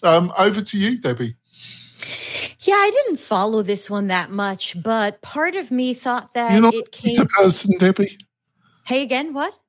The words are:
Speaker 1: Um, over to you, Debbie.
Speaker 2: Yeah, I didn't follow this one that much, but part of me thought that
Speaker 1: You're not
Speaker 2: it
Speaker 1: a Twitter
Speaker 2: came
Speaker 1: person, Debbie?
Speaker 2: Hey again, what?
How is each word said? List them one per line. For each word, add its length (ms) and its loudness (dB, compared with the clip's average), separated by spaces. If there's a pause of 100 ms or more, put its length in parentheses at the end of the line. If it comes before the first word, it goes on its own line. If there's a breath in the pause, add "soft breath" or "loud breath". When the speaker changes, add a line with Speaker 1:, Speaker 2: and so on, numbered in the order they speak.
Speaker 1:
Um, 340 4
over 240 2
to 160 -6
you, 220 0
Debbie. 360 -4 (1300 loud breath)
Speaker 2:
Yeah, 140 4
I 160 4
didn't 280 0
follow 440 0
this 260 -2
one 180 -4
that 220 -2
much, 520 -6
but 400 -2
part 340 -4
of 160 -6
me 220 0
thought 400 -6
that 180 0
Speaker 1:
You're 100 6
not 140 6
Speaker 2:
it 120 -6
Speaker 1:
a 120 -20
Twitter 240 2
Speaker 2:
came 40 2
Speaker 1:
person, 520 2
Debbie? 380 2 (680)
Speaker 2:
Hey 160 -2
again, 320 -4
what? 240 -6 (120)